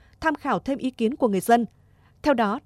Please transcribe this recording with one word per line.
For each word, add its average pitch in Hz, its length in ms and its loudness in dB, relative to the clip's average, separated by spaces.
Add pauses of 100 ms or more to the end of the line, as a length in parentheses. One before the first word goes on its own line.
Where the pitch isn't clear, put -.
(200)
tham 311 160 -2
khảo 233 240 -4
thêm 269 180 -4
ý 254 140 -6
kiến 226 240 -2
của 254 120 0
người 196 120 0
dân. 233 260 4 (560)
Theo 294 120 2
đó, 226 320 0